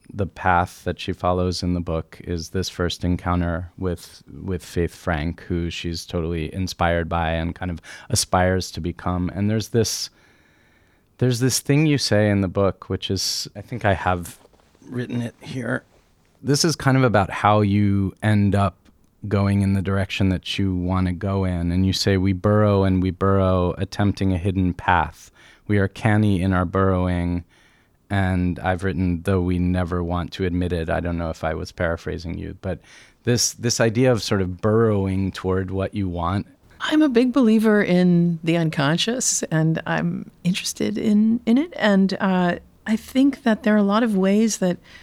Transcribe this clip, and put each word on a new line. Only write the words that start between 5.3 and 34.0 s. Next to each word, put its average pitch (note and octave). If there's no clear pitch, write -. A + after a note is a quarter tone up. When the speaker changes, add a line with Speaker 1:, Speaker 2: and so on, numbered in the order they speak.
Speaker 1:
who E2+
she's E2+
totally E2
inspired E2+
by E2
and E2
kind F2+
of D#2+
aspires F#2
to -
become. F2
And G2+
there's G#2+
this, -
there's B2+
this B2+
thing C#3+
you D3
say G#2+
in G2+
the F#2+
book, F#2+
which F#2+
is, -
I G#2
think A2+
I G2+
have F2+
written A#2+
it A#2+
here. B2+
This C#3
is D#3
kind C3
of C3
about G2+
how G#2
you G2
end G2+
up G2
going G2
in G2
the G2
direction G2
that -
you F#2+
want F2+
to F2+
go G2
in. F2
And F#2
you F#2+
say, G2
"We F#2+
burrow G#2
and F#2
we F#2
burrow, F#2
attempting G2
a F2+
hidden F2+
path. -
We G#2
are G2
canny G#2
in F#2+
our F2+
burrowing." F2+
And F#2
I've F#2
written, F2
"Though F#2+
we F2+
never F2+
want E2+
to F#2+
admit F2
it." E2
I D#2+
don't E2+
know E2+
if D#2+
I D#2+
was E2
paraphrasing E2
you, E2+
but F2+
this, A#2
this A2+
idea A#2+